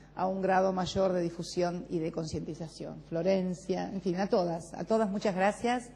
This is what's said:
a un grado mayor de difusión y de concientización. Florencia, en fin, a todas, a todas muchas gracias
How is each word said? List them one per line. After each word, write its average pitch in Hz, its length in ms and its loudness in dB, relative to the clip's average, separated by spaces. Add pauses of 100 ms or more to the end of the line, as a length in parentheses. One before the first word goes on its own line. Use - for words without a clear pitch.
(140)
a 185 140 0
un 190 120 -2
grado 190 320 4
mayor 185 400 2
de 180 80 2
difusión 175 720 -2
y 180 80 0
de 160 120 -2
concientización. 160 1000 -8
Florencia, 180 840 0
en 196 80 -6
fin, 175 160 -2
a 190 120 0
todas, 175 440 2
a - 120 -8
todas 220 260 2
muchas 202 240 0
gracias 220 600 0